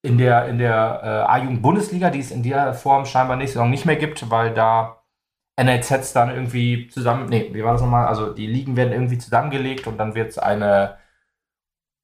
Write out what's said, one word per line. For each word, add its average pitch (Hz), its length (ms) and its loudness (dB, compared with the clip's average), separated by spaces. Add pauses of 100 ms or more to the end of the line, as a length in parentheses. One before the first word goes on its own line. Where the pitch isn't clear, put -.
in 120 160 2
der, 123 280 4
in 120 120 -4
der, 113 440 0
äh, 107 300 0
A-Jugend-Bundesliga, 170 760 0
die 139 100 -4
es 123 100 -10
in 120 140 -6
der 135 300 0
Form 139 320 2
scheinbar 127 300 0
nächste 131 180 -6
Saison 120 160 2
nicht - 160 -2
mehr 156 100 4
gibt, 151 340 -6
weil 113 240 2
da 113 480 2 (540)
N 127 100 2
L 123 160 2
Zs - 300 -2
dann 123 180 2
irgendwie 120 560 -2
zusammen, 120 420 -2
nee, 113 240 -2
wie 107 120 -6
war 117 80 2
das 120 100 2
nochmal? 120 240 2
Also 107 260 -2
die 107 140 -8
Ligen 131 300 -4
werden 120 160 2
irgendwie 123 260 -2
zusammengelegt 127 680 -2
und 110 100 -10
dann 107 160 -4
wird's 113 240 -4
eine 101 580 2 (1080)